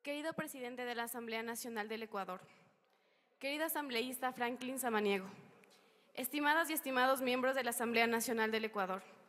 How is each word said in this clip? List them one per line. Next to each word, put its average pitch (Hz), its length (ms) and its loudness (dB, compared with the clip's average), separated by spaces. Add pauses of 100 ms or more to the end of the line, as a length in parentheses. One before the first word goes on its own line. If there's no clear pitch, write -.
Querido 294 300 -4
presidente 247 540 -6
de 240 80 -4
la 233 80 -2
Asamblea 233 400 -4
Nacional 226 440 -4
del 220 160 -4
Ecuador, 190 380 -6 (960)
querido 294 280 0
asambleísta 254 640 -2
Franklin 247 460 -2
Samaniego, 208 500 2 (880)
estimadas 294 560 2
y - 20 0
estimados 262 480 4
miembros 254 340 2
de 262 100 0
la 240 60 2
Asamblea 233 360 4
Nacional 226 440 2
del 220 140 0
Ecuador 196 380 -2 (260)